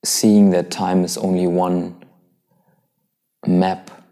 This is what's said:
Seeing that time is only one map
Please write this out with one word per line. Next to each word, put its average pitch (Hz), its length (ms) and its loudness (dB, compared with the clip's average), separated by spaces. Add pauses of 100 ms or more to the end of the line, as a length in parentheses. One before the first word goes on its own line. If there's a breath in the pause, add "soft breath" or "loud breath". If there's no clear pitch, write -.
Seeing 104 460 4
that 90 200 0
time 92 340 -2
is 85 120 -8
only 92 300 -2
one 90 540 -2 (1500)
map - 440 -2 (220)